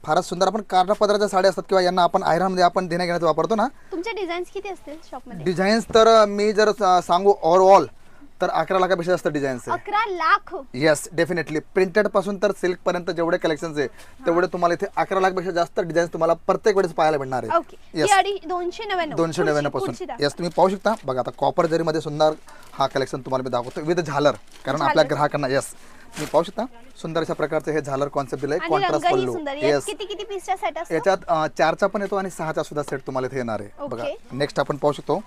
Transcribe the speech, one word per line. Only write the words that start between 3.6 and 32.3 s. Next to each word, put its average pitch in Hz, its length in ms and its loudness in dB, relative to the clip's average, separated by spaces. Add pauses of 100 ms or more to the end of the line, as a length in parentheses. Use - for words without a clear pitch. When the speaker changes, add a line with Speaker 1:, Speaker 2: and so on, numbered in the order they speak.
Speaker 2:
तुमच्या 370 220 -6
डिझाईन्स 359 360 -6
किती 403 200 -10
असतील 311 280 -14 (140)
शॉपमध्ये? 240 340 -12
Speaker 1:
डिझाईन्स 190 400 2 (100)
तर, 220 120 8
अ, 226 180 8
मी 208 280 0
जर 208 180 4
सा-, 180 280 4
सांगू 185 340 4 (120)
overall, 185 400 8 (560)
तर 180 80 0
अकरा 175 300 0
लाखापेक्षा 180 320 0
जास्त 175 160 0
डिझाईन्स 139 420 -4
आहे. 349 80 -2
Speaker 2:
अकरा 415 300 -2
लाख? 359 480 -2 (180)
Speaker 1:
येस, 151 440 2
definitely. 156 420 -2 (140)
प्रिंटेड 190 340 2
पासून 202 300 -2
तर 196 140 0
सिल्क 185 340 -2
पर्यंत 175 260 -2
जेवढे 170 260 0
कलेक्शन्स 165 400 -2
आहे, 139 160 0
Speaker 2:
हा. - 320 -16
Speaker 1:
तेवढे 175 220 2
तुम्हाला 175 260 0
इथे - 120 -4 (120)
अकरा 165 220 0
लाखपेक्षा 185 320 0
जास्त 170 280 -2
डिझाईन्स 170 340 0
तुम्हाला 165 200 2
प्रत्येक 190 420 0
वेळेस 185 180 0
पाहायला 156 240 2
मिळणार 131 260 -4
आहे. 117 140 0
Speaker 2:
ओके. - 180 -4 (180)
Speaker 1:
येस. 370 180 2
Speaker 2:
ही 392 60 6
अडी-, 381 300 -2
दोनशे 359 380 -6
नव्याण्णव. 359 300 -4
Speaker 1:
दोनशे 165 280 0
नव्याण्णव 147 260 0
Speaker 2:
पुढची 131 180 -4
Speaker 1:
पासून. 131 200 -8
Speaker 2:
दाखवा. 240 180 -6
Speaker 1:
येस, 143 80 0
तुम्ही 175 240 -6
पाहू 180 120 6
शकता. 202 240 -2 (120)
बघा, 131 140 -4
आता 123 180 -4
कॉपर 170 280 2
जरीमध्ये 160 360 0
सुंदर 156 300 2 (420)
हा 135 140 0
कलेक्शन 135 340 -4
तुम्हाला 131 220 -4
मी 131 60 -6
दाखवतो 127 320 -4
with 170 200 0
झालर, 143 300 2 (340)
कारण 135 120 -2
Speaker 2:
झालर. - 120 2
Speaker 1:
आपल्या 214 140 6
ग्राहकांना. 143 440 0
येस, 131 240 0 (440)
तुम्ही 151 160 -8
पाहू 165 120 4
शकता, 214 220 -6 (360)
सुंदर 160 200 -4
अशा 160 120 -4
प्रकारचं 151 380 -2
हे 151 100 0
झालर 139 260 -2
कॉन्सेप्ट 139 380 -4
दिलंय, 143 120 -2
Speaker 2:
आणि 320 120 -4
Speaker 1:
कॉन्ट्रास्ट 349 360 0
Speaker 2:
रंगही 349 80 4
Speaker 1:
पल्लू. 381 200 0
Speaker 2:
सुंदर 302 180 -6
आहे. 285 100 -8
यात 294 120 4
Speaker 1:
येस. 285 120 0
Speaker 2:
किती, 415 200 -8
किती 403 180 -8
पीसच्या 392 340 -6
सेट 320 200 -6
असतो? 320 160 -8
Speaker 1:
याच्यात, 160 240 2 (100)
अ, 156 200 0 (100)
चारचा 165 300 2
पण 202 140 -4
येतो 196 140 -4
आणि 190 140 -4
सहाचा 160 340 -4